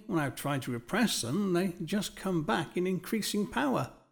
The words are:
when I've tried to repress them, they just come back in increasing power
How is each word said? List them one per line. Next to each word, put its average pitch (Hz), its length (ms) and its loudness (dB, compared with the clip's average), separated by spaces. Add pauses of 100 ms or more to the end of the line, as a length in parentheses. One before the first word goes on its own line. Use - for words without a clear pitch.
when 170 140 2
I've 135 160 -2
tried 139 260 -2
to 131 80 -4
repress 185 520 0
them, 180 300 0
they 175 220 2 (100)
just 190 300 -2
come 175 300 0
back 165 320 0
in 180 100 2
increasing 196 640 0
power 240 420 0 (220)